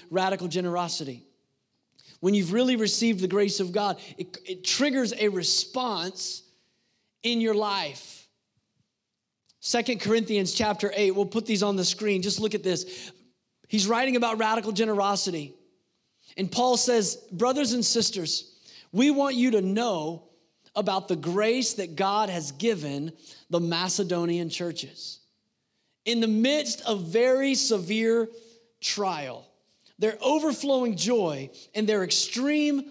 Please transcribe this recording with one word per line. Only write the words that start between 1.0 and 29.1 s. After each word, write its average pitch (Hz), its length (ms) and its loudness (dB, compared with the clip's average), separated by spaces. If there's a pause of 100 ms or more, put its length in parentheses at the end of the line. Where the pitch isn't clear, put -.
When 190 120 4
you've 190 200 2
really 254 220 4
received 220 440 2
the 185 80 2
grace 196 320 2
of 180 120 -2
God, 202 260 0 (200)
it, - 180 -10 (100)
it 185 180 -10
triggers 254 500 0
a 214 160 0
response 190 1120 -2 (800)
in 233 180 0
your 220 140 2
life. 196 720 -4 (1300)
Second 233 420 -2
Corinthians 208 520 0
chapter 208 420 0
eight, 196 160 4
we'll 196 140 0
put 220 200 -2
these 208 180 0
on 202 120 2
the 185 80 0
screen. 202 380 0
Just 202 180 -4
look 214 160 -2
at 202 80 -6
this. - 480 -4 (560)
He's 202 200 0
writing 247 280 2
about 233 220 0
radical 220 340 0
generosity. 196 840 0 (800)
And 185 140 -4
Paul 247 260 2
says, 233 380 2 (160)
"Brothers 247 420 0
and 240 100 0
sisters, - 680 -2 (380)
we 269 200 4
want 277 240 2
you 247 160 4
to 208 100 4
know 190 640 -2 (500)
about 190 320 0
the 180 80 0
grace 208 580 0
that 175 220 -8
God 196 340 2
has 160 220 -6
given 151 600 -2 (380)
the 170 100 2
Macedonian 170 880 0
churches. - 720 -10 (880)
In 233 140 0
the 226 80 2
midst 254 540 0
of 196 260 -4
very 254 480 2
severe 220 720 2 (500)
trial, 147 720 -4 (480)